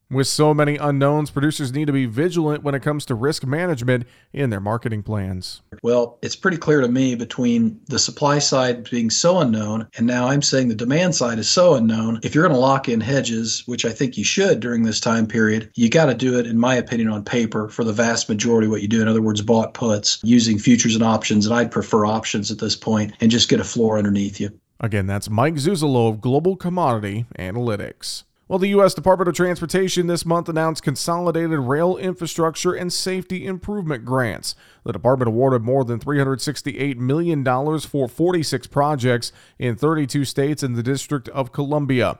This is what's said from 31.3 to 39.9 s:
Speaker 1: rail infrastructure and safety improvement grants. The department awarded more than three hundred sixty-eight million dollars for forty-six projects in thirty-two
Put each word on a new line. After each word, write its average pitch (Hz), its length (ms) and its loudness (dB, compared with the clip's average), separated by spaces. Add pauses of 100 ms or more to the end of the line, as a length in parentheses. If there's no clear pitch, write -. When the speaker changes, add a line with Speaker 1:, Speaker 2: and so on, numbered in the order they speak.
Speaker 1:
rail 147 380 2
infrastructure 170 760 -2
and 180 180 -6
safety 185 540 -6
improvement 180 600 -6
grants. 127 500 -2 (280)
The 117 100 -6
department 123 340 2
awarded 123 340 2
more 127 240 0
than 117 140 -4
three 143 180 -2
hundred 135 240 0
sixty-eight 139 560 -4
million 147 460 0
dollars 139 420 0
for 135 220 -2
forty-six 160 580 -2
projects 127 640 0 (280)
in 123 160 -2
thirty-two 147 500 0